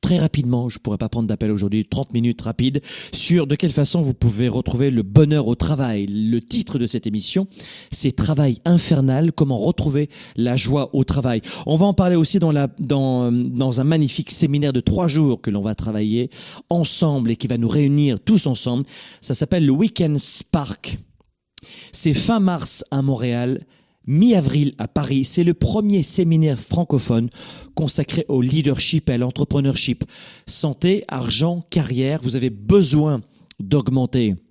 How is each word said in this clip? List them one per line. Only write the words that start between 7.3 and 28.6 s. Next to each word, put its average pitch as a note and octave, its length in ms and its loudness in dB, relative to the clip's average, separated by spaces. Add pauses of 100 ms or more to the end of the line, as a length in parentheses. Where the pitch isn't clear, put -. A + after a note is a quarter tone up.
c'est - 240 -2
Travail C3+ 500 0
infernal, D#3 680 2
comment C3+ 260 0
retrouver C#3+ 500 0 (280)
la A#2+ 180 0
joie B2+ 400 -2
au C3 80 4
travail. B2+ 380 0 (240)
On D#3 120 2
va F3+ 100 4
en G3+ 80 2
parler F3+ 200 2
aussi E3 240 2
dans E3 140 2
la, C#3+ 160 2 (100)
dans, B2+ 540 0
dans B2 480 0
un C3 40 0
magnifique D3+ 460 0
séminaire C#3+ 440 0
de B2 60 4
trois - 280 0
jours C#3+ 320 2
que - 100 -4
l'on G2+ 120 -2
va G#2+ 120 -2
travailler G#2+ 560 -2 (380)
ensemble D3 640 0
et A2+ 40 -2
qui - 120 -6
va A#2+ 100 -2
nous A#2 100 0
réunir C#3+ 520 2
tous G#3 260 2
ensemble. B2+ 380 -2 (360)
Ça - 140 -4
s'appelle D#3+ 320 0
le C#3 60 4
Weekend D#3+ 460 0
Spark. - 800 -6 (920)
C'est - 240 0
fin A3+ 240 0
mars F3+ 540 -2
à C#3 100 0
Montréal, B2 640 -2 (420)
mi-avril D3 720 4
à G#2+ 80 -6
Paris. C3+ 380 0
C'est - 180 0
le E3+ 100 4
premier G3+ 520 0
séminaire D#3+ 560 2
francophone B2 680 0 (460)
consacré D#3 540 -2
au C#3 120 0
leadership C3+ 720 0